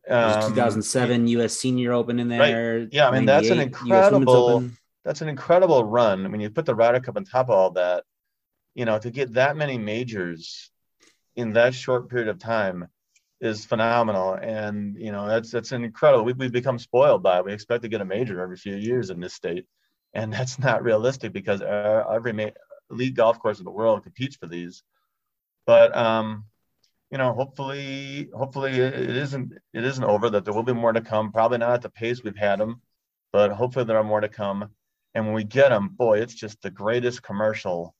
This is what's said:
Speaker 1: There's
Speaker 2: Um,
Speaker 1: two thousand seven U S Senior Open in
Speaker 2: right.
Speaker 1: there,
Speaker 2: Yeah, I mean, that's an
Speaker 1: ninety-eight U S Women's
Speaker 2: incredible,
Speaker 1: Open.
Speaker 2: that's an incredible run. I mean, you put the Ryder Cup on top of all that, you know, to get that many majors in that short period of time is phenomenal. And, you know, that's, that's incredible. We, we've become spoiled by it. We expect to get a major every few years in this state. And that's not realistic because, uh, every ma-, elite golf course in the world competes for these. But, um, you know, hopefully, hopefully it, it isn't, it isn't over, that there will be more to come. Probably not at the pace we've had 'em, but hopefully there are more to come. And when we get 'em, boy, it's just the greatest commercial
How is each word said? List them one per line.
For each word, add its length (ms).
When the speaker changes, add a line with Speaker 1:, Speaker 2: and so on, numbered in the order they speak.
Speaker 1:
There's 380
Speaker 2:
Um, 60
Speaker 1:
two 60
thousand 260
seven 460
U 140
S 140
Senior 360
Open 260
in 100
Speaker 2:
right. 240
Speaker 1:
there, 400
Speaker 2:
Yeah, 160
I 40
mean, 140
that's 220
an 100
Speaker 1:
ninety-eight 280
U 80
S 180
Women's 160
Speaker 2:
incredible, 80
Speaker 1:
Open. 400
Speaker 2:
that's 180
an 60
incredible 560
run. 400
I 40
mean, 120
you 100
put 160
the 80
Ryder 260
Cup 160
on 80
top 240
of 80
all 160
that, 320
you 100
know, 140
to 120
get 240
that 220
many 220
majors 920
in 180
that 200
short 360
period 180
of 100
time 500
is 240
phenomenal. 720
And, 640
you 120
know, 160
that's, 240
that's 220
incredible. 520
We, 100
we've 180
become 260
spoiled 440
by 160
it. 60
We 80
expect 300
to 60
get 120
a 40
major 360
every 160
few 200
years 340
in 100
this 140
state. 320
And 200
that's 260
not 240
realistic 500
because, 280
uh, 520
every 200
ma-, 180
elite 240
golf 260
course 180
in 60
the 60
world 320
competes 340
for 100
these. 360
But, 300
um, 480
you 80
know, 140
hopefully, 1000
hopefully 380
it, 220
it 220
isn't, 360
it 120
isn't 200
over, 260
that 140
there 100
will 80
be 100
more 200
to 80
come. 320
Probably 260
not 140
at 100
the 80
pace 320
we've 140
had 240
'em, 200
but 200
hopefully 320
there 140
are 60
more 160
to 80
come. 400
And 120
when 80
we 100
get 260
'em, 180
boy, 320
it's 140
just 280
the 80
greatest 520
commercial 760